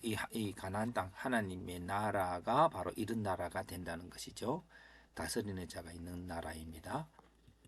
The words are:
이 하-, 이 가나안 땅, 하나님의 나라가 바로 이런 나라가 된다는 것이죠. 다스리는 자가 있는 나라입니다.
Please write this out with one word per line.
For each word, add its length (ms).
이 100
하-, 180
이 220
가나안 400
땅, 200
하나님의 680
나라가 880
바로 260
이런 280
나라가 400
된다는 460
것이죠. 540
다스리는 540
자가 240
있는 360
나라입니다. 800